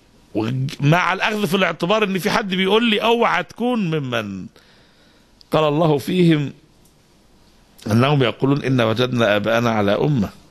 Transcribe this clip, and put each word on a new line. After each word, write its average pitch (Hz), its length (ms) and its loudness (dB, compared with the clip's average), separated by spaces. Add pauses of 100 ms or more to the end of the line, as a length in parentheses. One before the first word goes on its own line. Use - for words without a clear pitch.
(360)
ومع 139 760 0
الأخذ 208 340 -2
في 156 80 -2
الاعتبار 185 480 0
إن 190 160 -2
في 185 100 -4
حد 190 260 -2
بيقول 202 340 2
لي: 208 140 0
"أوعى 208 400 0
تكون 220 560 -4
ممن 110 460 -6 (1040)
قال 156 120 2
الله 151 340 2
فيهم 165 560 2 (1400)
أنهم 131 320 2
يقولون 135 400 0
إن 127 180 0
وجدنا 113 540 0
آباءنا 117 340 0
على 104 220 0
أمة". 117 380 0 (220)